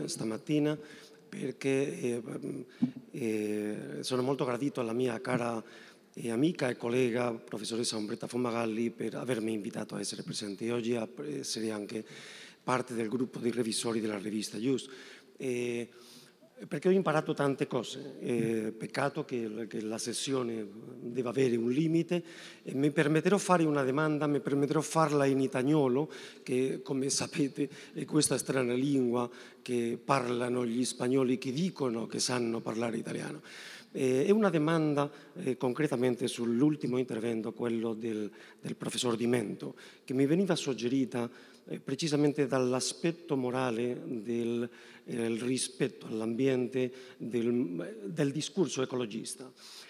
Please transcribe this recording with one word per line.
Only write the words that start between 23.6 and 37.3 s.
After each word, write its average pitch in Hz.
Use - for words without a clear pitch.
una 147
domanda, 151
mi 147
permetterò 143
farla 147
in 135
italiano, 135
che 131
come 135
sapete 139
è 160
questa 147
strana 127
lingua 123
che 117
parlano 123
gli 120
spagnoli 123
che 131
dicono 127
che 120
sanno 117
parlare 113
italiano. -
Eh, 131
è 196
una 208
domanda, 151
eh, 135
concretamente 127
sull'ultimo 123
intervento, 113